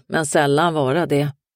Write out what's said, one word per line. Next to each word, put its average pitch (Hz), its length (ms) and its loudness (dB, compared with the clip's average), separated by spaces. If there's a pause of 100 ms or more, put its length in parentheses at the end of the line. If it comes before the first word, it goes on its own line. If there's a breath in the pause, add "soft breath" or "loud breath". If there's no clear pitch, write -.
men 160 180 -2
sällan 151 480 0
vara 151 320 0
det. 143 260 0 (240)